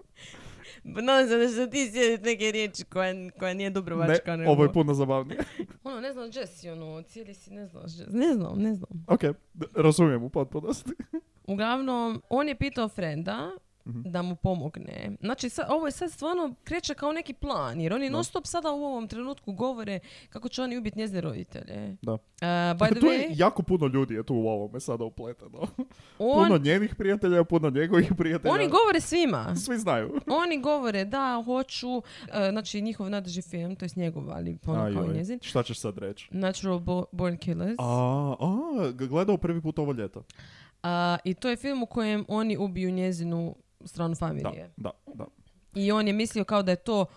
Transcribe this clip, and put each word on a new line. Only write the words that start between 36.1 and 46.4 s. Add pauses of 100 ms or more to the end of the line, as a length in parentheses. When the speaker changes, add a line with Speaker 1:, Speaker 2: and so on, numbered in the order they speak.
Speaker 1:
Natural
Bo-,
Born
Killers.
Speaker 2:
A,
a, (320)
g-,
gledao
prvi
put
ovo
ljeto. (600)
Speaker 1:
A,
i
to
je
film
u
kojem
oni
ubiju
njezinu (260)
stranu
familije.
Speaker 2:
Da, (160)
da,
da. (500)
Speaker 1:
I
on
je
mislio